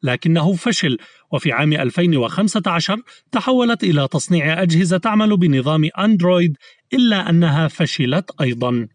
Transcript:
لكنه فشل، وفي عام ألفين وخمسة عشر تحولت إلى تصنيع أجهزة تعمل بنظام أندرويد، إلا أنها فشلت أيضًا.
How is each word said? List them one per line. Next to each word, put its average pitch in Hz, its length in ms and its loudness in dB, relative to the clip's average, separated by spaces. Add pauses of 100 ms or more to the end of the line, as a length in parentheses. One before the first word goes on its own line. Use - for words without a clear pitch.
لكنه 160 500 0
فشل، 170 440 -2 (340)
وفي 147 200 -2
عام 147 220 0
ألفين 151 440 0
وخمسة 185 500 -2
عشر 180 300 -2 (340)
تحولت 240 520 0
إلى 147 280 0
تصنيع 160 500 -2
أجهزة 180 360 2
تعمل 214 400 0
بنظام 151 520 2 (100)
أندرويد، 180 580 2 (360)
إلا 233 360 0
أنها 165 380 2
فشلت 151 580 -2 (160)
أيضًا. 123 540 -2